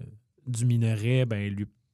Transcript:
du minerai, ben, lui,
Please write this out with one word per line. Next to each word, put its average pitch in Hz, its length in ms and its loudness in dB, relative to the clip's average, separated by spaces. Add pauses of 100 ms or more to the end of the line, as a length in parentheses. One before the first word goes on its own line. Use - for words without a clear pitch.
(480)
du 120 180 0
minerai, 117 600 2
ben, 101 280 -2
lui, 104 120 -4 (280)